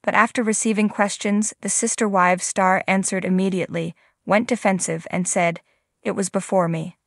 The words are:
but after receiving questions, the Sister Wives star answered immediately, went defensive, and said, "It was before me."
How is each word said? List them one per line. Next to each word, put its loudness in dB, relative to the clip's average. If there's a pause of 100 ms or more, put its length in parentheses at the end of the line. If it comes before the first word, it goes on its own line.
but -2
after 2
receiving 0
questions, -2
the -8
Sister -2
Wives 2
star 2
answered 0
immediately, 0 (300)
went 2
defensive, -2
and -2
said, 0 (420)
"It -2
was -2
before 0
me." -4 (100)